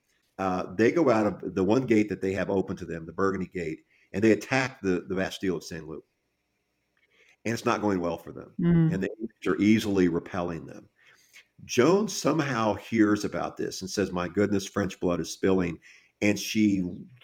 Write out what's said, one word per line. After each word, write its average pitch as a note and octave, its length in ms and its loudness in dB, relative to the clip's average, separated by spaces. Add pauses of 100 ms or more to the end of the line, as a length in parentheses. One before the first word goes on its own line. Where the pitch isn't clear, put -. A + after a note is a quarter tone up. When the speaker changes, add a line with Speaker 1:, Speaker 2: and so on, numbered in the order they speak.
(380)
Speaker 1:
Uh, F#2 380 -4
they A2 140 6
go D3+ 200 2
out A2 160 2
of - 280 -6
the G2 80 0
one A#2+ 240 2
gate G#2+ 220 2
that F#2 120 -6
they G2 120 -2
have F#2+ 180 -4
open F#2+ 260 -2
to - 80 -12
them, E2 220 -10
the E2 60 -14
Burgundy F#2+ 420 -2
Gate, D#2+ 260 -8 (320)
and G2 100 -4
they A2 100 6
attack C3 480 -2
the, F#2 280 0
the F#2+ 60 -4
Bastille F2+ 420 -2
of D#2 80 -8
Saint D#2+ 240 -12
Loup. D2+ 160 -12 (1400)
And G#2+ 100 -2
it's A2+ 100 -6
not G#2+ 160 2
going G2 200 2
well E2+ 180 -4
for - 140 -16
them. - 280 -18
Speaker 2:
Mm. E3 340 4
Speaker 1:
And F#3+ 80 -2
the - 80 -2 (100)
English - 260 -10
are F2+ 160 0
easily G#2 460 4
repelling E2+ 580 -4
them. - 220 -18 (760)
Joan E3 440 4
somehow C3+ 640 0
hears G#2+ 500 2
about D#2 320 -6
this - 260 -6
and F#2 80 -6
says, F#2+ 220 0
"My F2+ 160 -2
goodness, G2 380 0
French G2 320 -4
blood F2 220 0
is E2 120 -8
spilling." F2+ 460 0 (420)
And G#2 180 2
she G#2 440 2 (420)